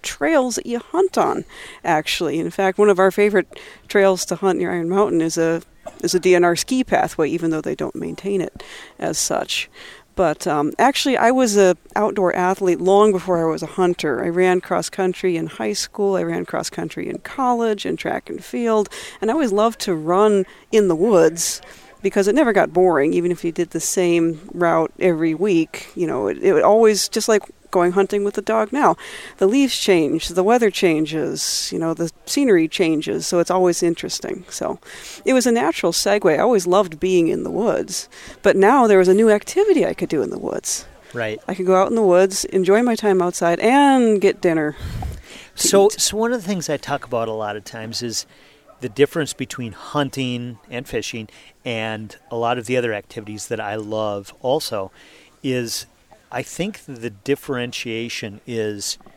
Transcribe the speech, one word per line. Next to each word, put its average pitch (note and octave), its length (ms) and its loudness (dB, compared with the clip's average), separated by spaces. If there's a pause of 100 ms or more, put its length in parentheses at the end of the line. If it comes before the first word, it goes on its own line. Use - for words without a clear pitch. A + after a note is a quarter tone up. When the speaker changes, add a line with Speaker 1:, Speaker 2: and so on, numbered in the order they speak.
Speaker 1:
trails C#4+ 520 0
that - 120 -8
you A#3 120 -4
hunt F#4 380 -2
on, - 260 0 (400)
actually. D#3 560 -2
In E3+ 100 -4
fact, F#3+ 280 -2
one G#3 120 4
of F#3 100 4
our F#3+ 120 6
favorite G#3 480 0 (300)
trails F#3+ 380 2
to F3 80 -4
hunt F#3 240 0
near F3+ 120 -2
Iron E3+ 160 -4
Mountain F#3 320 2
is D#3+ 180 -2
a E3 260 0 (400)
is E3+ 100 -2
a F#3 60 2
D F3+ 160 4
N F3 80 4
R F3 120 4
ski B3+ 280 -2
pathway, - 460 0
even E3 200 -2
though D#3 120 -2
they D3+ 120 -4
don't - 220 -8
maintain F3+ 460 -6
it - 220 -8 (360)
as E3 180 -6
such. - 520 -4 (460)
But, D#3 300 0
um, D3+ 320 0
actually, C4 400 2
I A#3 140 4
was B3 260 2
a F#3 180 6 (200)
outdoor G3 400 0
athlete F#3 440 0
long G3+ 320 4
before F3+ 300 0
I D#3+ 100 0
was D#3 120 -4
a D#3 40 -8
hunter. F3 560 0
I - 40 -2
ran F3+ 340 2
cross F3 280 -4
country F#3 460 -2
in E3 120 -4
high G#3+ 260 -6
school. G3 420 -4
I F3 80 0
ran E3+ 220 -4
cross - 240 -6
country - 400 -10
in - 100 -8
college A#3 680 -2
and - 120 -4
track - 320 -6
and - 140 -12
field. A3+ 440 0 (320)
And G#3+ 120 -2
I - 20 0
always C#4 180 0
loved G#3+ 300 0
to F#3 140 -2
run F#3 500 2 (260)
in G#3 180 4
the E3 60 2
woods E3 640 2 (440)
because G3 240 0
it G#3+ 80 2
never C4 180 2
got F#3+ 180 2
boring, E3 420 4
even F3 180 0
if E3+ 120 -6
you E3+ 80 -4
did E3+ 200 -4
the E3 80 -4
same E3 720 0
route E3 460 2
every E3 340 2
week. E3 640 0
You F3+ 100 -2
know, B2 220 -2
it, D2 160 -4
it E3+ 200 4
always, G#3+ 460 4
just - 180 -4
like G#3+ 140 4 (300)
going F3+ 200 2
hunting G3 320 0
with G3+ 100 -2
the G#3 80 -6
dog A3 320 -2
now. B3 220 4 (420)
The F#3+ 80 2
leaves B3+ 320 2
change, D#3+ 520 2
the F3+ 140 0
weather A3+ 280 4
changes, D#3 1000 -2
you F3+ 60 -6
know, E3 160 -2
the E3 180 -6 (140)
scenery G3+ 420 4
changes, D#3+ 600 -2
so F#3 100 0
it's E3+ 140 2
always F3+ 320 2
interesting. - 640 -4
So - 300 -8 (440)
it C4 100 2
was B3+ 120 4
a B3 60 2
natural A#3 400 0
segue. G3 420 2
I C#3 60 0
always G3+ 260 2
loved F3 340 0
being F3+ 280 2
in E3 160 -2
the D#3+ 80 -8
woods, F3+ 580 -4 (320)
but G3 140 4
now A#3 320 6
there G3+ 100 6
was F3+ 100 6
a F#3+ 60 6
new A3 160 4
activity D4+ 560 2
I - 80 -2
could - 160 -6
do C#3+ 140 0
in - 80 -4
the - 80 -8
woods. - 480 -8 (260)
Speaker 2:
Right. A2 340 -6
Speaker 1:
I F3+ 60 -4
could F#3 140 -6
go F#3 80 4
out F#3+ 140 4
in A#3 60 0
the A3+ 60 2
woods, F#3 440 4
enjoy F#3+ 360 2
my A#3+ 140 2
time G3 260 2
outside, F3 380 0
and B3+ 600 4
get F#3+ 220 2
dinner D#3+ 340 0 (840)
to - 100 -2
Speaker 2:
So, G3+ 200 6
Speaker 1:
eat. - 140 -2
Speaker 2:
so - 160 -2
one A3+ 160 -2
of A#3+ 80 -4
the E3+ 60 -12
things F3+ 240 -4
I C#3+ 60 -2
talk - 280 -6
about A#2 220 -4
a A2 60 -6
lot G#2+ 220 -6
of G#2 100 -14
times A2+ 360 -12
is A#2 240 -8 (540)
the B2 100 -8
difference C#3+ 440 -2
between A#2+ 400 -10
hunting B2 840 -6 (140)
and B2 160 -10
fishing A2 420 -8 (340)
and A2 540 -8 (140)
a A#2 40 -8
lot A#2 220 -2
of A#2 80 -10
the B2 120 -2
other A#2 180 -2
activities G#2 540 -12
that A2+ 100 -6
I G#2+ 160 -6
love G#2+ 640 -6
also B2 500 -4 (520)
is B2+ 420 -6 (460)
I B2 120 -8
think - 420 -10
the A#2+ 240 -10
differentiation A#2+ 1400 -6
is G#2+ 540 -6 (180)